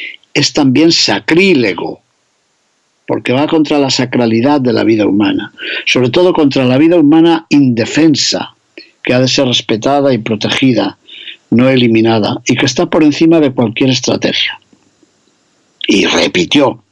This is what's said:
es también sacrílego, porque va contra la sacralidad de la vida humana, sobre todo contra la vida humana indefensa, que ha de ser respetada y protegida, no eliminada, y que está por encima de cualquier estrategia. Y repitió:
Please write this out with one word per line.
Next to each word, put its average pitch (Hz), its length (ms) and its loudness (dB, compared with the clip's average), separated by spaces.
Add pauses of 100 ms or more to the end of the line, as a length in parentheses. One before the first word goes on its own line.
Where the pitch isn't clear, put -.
(320)
es 143 180 -2
también 147 400 2
sacrílego, 127 1080 0 (1080)
porque - 260 -4
va 139 120 0
contra 156 320 0
la 135 120 0
sacralidad 123 720 0
de 123 100 0
la 107 140 0
vida 107 200 2
humana, 98 460 -2 (340)
sobre 123 260 0
todo 180 200 2
contra 143 320 0
la 127 140 2
vida 165 200 4
humana 160 520 4
indefensa, 131 1080 0 (480)
que 123 100 -2
ha 123 60 2
de 131 80 2
ser 127 200 0
respetada 135 640 0
y 113 60 0
protegida, 110 800 -2 (520)
no 120 180 2
eliminada, 113 760 0
y 123 100 0
que 143 100 -2
está - 240 -2
por 165 140 2
encima 160 380 2
de 139 100 2
cualquier 131 380 -2
estrategia. - 720 -4 (1300)
Y 98 160 0
repitió: 90 880 -2